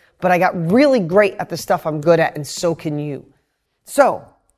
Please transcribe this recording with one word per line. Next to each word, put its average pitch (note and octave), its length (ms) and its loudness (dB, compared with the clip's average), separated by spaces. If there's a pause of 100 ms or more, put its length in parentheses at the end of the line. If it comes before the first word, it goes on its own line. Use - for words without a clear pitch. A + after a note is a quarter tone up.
(180)
But F#3 120 0
I F3+ 80 4
got E3+ 340 0
really C4 280 4
great F3+ 340 2
at - 160 -10
the E3 80 -6
stuff - 280 -4
I'm D#3 140 -4
good E3 200 4
at, D3+ 160 -2
and D3 100 -8
so E3+ 280 -4
can D3 240 -6
you. D3 360 -10 (500)
So, A#3 420 -4 (320)